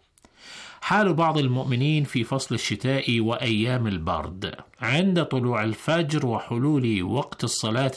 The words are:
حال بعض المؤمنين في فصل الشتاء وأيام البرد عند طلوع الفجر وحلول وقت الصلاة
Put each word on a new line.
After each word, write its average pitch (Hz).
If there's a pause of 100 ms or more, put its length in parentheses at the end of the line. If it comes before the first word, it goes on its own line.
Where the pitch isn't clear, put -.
(800)
حال 196
بعض 156
المؤمنين 135
في 123
فصل 135
الشتاء 120
وأيام 113
البرد 87 (260)
عند 160
طلوع 120
الفجر 147
وحلول 120
وقت 110
الصلاة 123